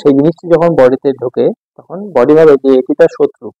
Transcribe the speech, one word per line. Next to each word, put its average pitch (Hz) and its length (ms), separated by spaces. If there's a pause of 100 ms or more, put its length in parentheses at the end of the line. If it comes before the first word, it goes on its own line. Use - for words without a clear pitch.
সেই 143 160
জিনিসটি 160 280 (100)
যখন 165 140 (100)
বডিতে 131 300 (120)
ঢোকে, 123 240 (320)
তখন - 200 (180)
body 127 180
ভাবে 156 200 (100)
যে 135 60 (100)
এটি 139 200
তার 165 180
শত্রু। 139 300 (120)